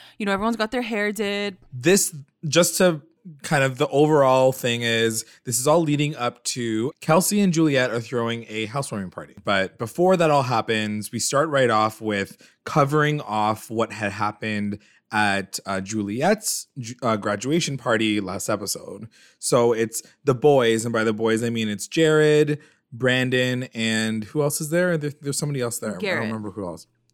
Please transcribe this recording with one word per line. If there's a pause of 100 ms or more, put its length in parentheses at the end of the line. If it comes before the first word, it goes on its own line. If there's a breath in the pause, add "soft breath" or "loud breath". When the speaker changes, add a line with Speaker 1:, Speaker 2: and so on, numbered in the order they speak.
(180 loud breath)
Speaker 1:
You
know,
everyone's
got
their
hair
did. (160)
Speaker 2:
This, (320)
just
to (420)
kind
of,
the
overall
thing
is, (180 soft breath)
this
is
all
leading
up
to
Kelsey
and
Juliet
are
throwing
a
housewarming
party.
But
before
that
all
happens,
we
start
right
off
with (260 soft breath)
covering
off
what
had
happened (320 soft breath)
at,
uh,
Juliet's (100)
ju-,
uh,
graduation
party
last
episode. (320 soft breath)
So
it's (240 soft breath)
the
boys,
and
by
the
boys,
I
mean
it's
Jared, (320 soft breath)
Brandon,
and
who
else
is
there?
There, (100)
there's
somebody
else
there.
I
don't
Speaker 1:
Garrett.
Speaker 2:
remember
who
else. (260)